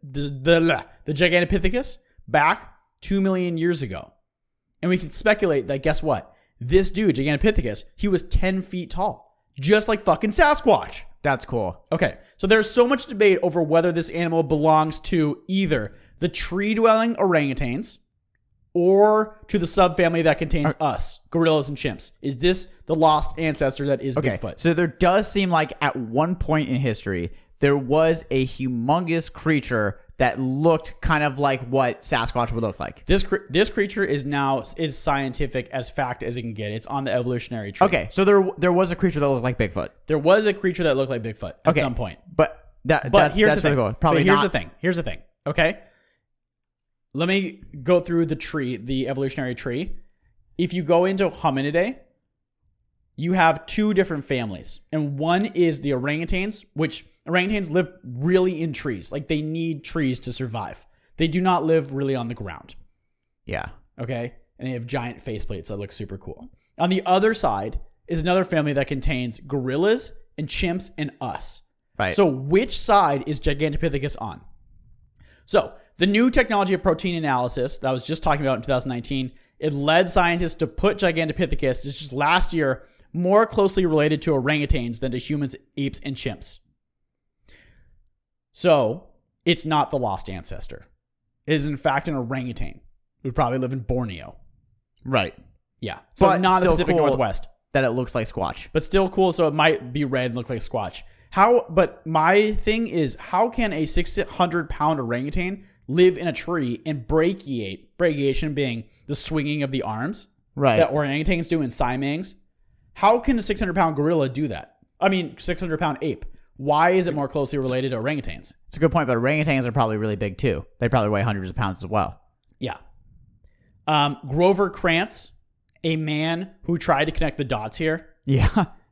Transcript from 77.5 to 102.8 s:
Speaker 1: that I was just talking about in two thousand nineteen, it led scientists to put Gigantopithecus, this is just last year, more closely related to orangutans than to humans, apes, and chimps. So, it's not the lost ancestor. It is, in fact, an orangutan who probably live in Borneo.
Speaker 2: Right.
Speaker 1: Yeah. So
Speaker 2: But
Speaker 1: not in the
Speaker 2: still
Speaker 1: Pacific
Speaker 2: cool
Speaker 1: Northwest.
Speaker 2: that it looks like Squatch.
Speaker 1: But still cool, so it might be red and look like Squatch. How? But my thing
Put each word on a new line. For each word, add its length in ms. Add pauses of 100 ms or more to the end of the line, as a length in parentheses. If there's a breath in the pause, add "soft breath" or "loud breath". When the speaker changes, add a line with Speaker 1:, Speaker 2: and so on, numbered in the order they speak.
Speaker 1:
that 100
I 40
was 120
just 180
talking 220
about 120
in 60
two 60
thousand 200
nineteen, 420 (280 soft breath)
it 140
led 360
scientists 480
to 100
put 300
Gigantopithecus, 640
this 260
is 120
just 140
last 420
year, 300 (280 soft breath)
more 340
closely 400
related 360
to 80
orangutans 720
than 120
to 60
humans, 360 (220)
apes, 260
and 140
chimps. 420 (1900 soft breath)
So, 560 (360)
it's 200
not 260
the 80
lost 320
ancestor. 560 (600)
It 80
is, 120
in 100
fact, 320
an 60
orangutan 640 (420)
who 100
probably 260
live 140
in 80
Borneo. 560 (680)
Speaker 2:
Right. 300 (460)
Speaker 1:
Yeah. 180 (160)
So 120
Speaker 2:
But 140
Speaker 1:
not 220
in 60
the 40
Speaker 2:
still 0
Speaker 1:
Pacific 240
Speaker 2:
cool 100
Speaker 1:
Northwest. 400 (260)
Speaker 2:
that 120
it 60
looks 240
like 120
Squatch. 460
Speaker 1:
But 120
still 240
cool, 240
so 160
it 60
might 380
be 120
red 220
and 100
look 140
like 100
Squatch. 420 (280 soft breath)
How? 400
But 360
my 460
thing 360